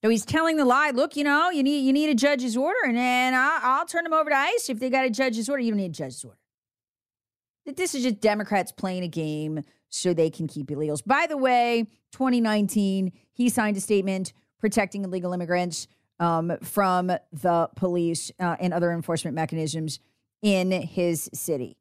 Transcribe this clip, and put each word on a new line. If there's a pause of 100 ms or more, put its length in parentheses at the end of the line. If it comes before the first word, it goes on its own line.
So
he's
telling
the
lie,
"Look,
you
know,
you
need,
you
need
a
judge's
order,
and,
and
I,
I'll
turn
them
over
to
ice
if
they
got
a
judge's
order."
You
don't
need
a
judge's
order. (1300)
That
this
is
just
Democrats
playing
a
game (280)
so
they
can
keep
illegals.
By
the
way, (280)
twenty
nineteen, (220)
he
signed
a
statement (260)
protecting
illegal
immigrants, (320)
um,
from (260)
the
police,
uh,
and
other
enforcement
mechanisms (420)
in
his
city.